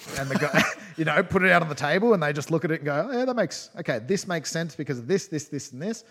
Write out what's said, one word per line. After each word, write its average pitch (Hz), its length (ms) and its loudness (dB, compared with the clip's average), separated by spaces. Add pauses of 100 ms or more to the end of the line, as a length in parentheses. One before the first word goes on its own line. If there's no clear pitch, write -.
(180)
And 135 100 -4
the 135 100 -2
guy, 151 240 4 (180)
<laughs> - 180 -16
you 160 80 0
know, 151 160 4
put 185 200 2
it 185 80 6
out 175 120 8
on 160 80 -4
the 147 40 -4
table 190 380 2
and 180 100 4
they 147 120 0
just 147 160 -4
look 165 160 2
at 156 40 0
it 160 100 0
and 143 40 -10
go, 147 260 0
"Oh, 247 80 -2
yeah, 254 60 0
that 254 100 0
makes, - 440 -4
okay, 135 200 -2
this 147 280 -2
makes 165 240 -4
sense 165 260 -4
because 139 220 -4
of 117 100 -10
this, 190 200 0
this, 147 200 -6
this, 139 240 -10
and 127 80 -12
this." 214 300 -8